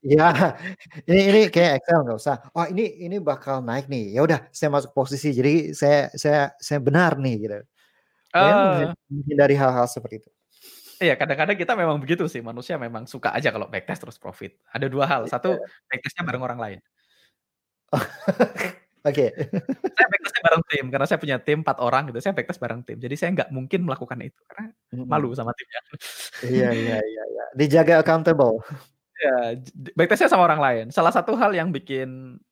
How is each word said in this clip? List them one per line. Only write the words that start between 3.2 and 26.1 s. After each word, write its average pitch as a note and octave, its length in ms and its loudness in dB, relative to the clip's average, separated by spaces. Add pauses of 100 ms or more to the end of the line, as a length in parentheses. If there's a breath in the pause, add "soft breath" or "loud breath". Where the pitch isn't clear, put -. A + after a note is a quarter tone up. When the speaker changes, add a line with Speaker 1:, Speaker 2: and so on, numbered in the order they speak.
Speaker 1:
bakal C#3 340 -4 (120)
naik C3+ 240 -4
nih, B2 100 -4 (140)
ya C3 100 2
udah D#3+ 140 2 (160)
saya D3+ 200 0
masuk C#3 220 -2
posisi, C#3 300 -2 (100)
jadi C#3 140 4 (280)
saya, D3 180 6 (240)
saya, D3+ 180 4 (260)
saya D3 200 -2
benar D#3+ 260 4 (120)
nih," B2+ 100 0 (100)
gitu. G#2 120 -8 (840)
Bagaimana G3+ 320 6
Speaker 2:
Eee. E3+ 220 0 (180)
Speaker 1:
menghindari C#3+ 500 4
hal-hal B2+ 280 2
seperti A#2 340 -12
itu? - 60 -20 (720 loud breath)
Speaker 2:
Iya, E3 180 4
kadang-kadang D#3+ 380 0
kita F3 220 -2
memang D#3+ 220 0
begitu E3+ 280 -2
sih, C3+ 80 -10 (100)
manusia B2 260 -10 (100)
memang A#2 260 -10
suka - 260 -4
aja C3 180 0
kalau G#2+ 180 -6
backtest F#2 340 -8
terus - 160 -20
profit. - 280 -14 (240)
Ada C3+ 180 -4
dua C#3 180 0
hal, B2+ 120 0 (100)
satu C#3 160 -4
Speaker 1:
Iya. F3 180 -2 (240 loud breath)
Speaker 2:
backtest-nya C3 320 -8
Speaker 1:
Heeh. E3+ 60 -4
Speaker 2:
bareng B2+ 180 -6
orang B2 180 -8
lain. G2 140 -12 (1120)
Speaker 1:
<laughs> - 960 -4 (180)
Oke. C#3 320 0
<laughs> - 600 -6
Speaker 2:
Saya A#3 140 6
backtest-nya - 360 -6
bareng E3 240 4
tim, C#3+ 200 -2
karena C3+ 160 0
saya D#3 160 0
punya C#3 160 -2
tim D3+ 240 0
empat - 160 -2
orang B2+ 320 0
gitu, A#2 80 -8
saya G3 160 -4
backtest - 240 -6
bareng A#2+ 240 -8
tim. A2+ 160 -14
Jadi B2+ 160 -8
saya E3+ 220 -4
nggak - 180 -2
mungkin C3+ 320 -4
melakukan B2+ 400 -6
itu, - 140 -18 (100)
karena A3 240 -16 (180)
Speaker 1:
Mhm. B2 140 -10
Speaker 2:
malu C#3+ 320 0
sama A#2 160 -6
timnya. - 320 -14
<laughs> - 460 -16 (100)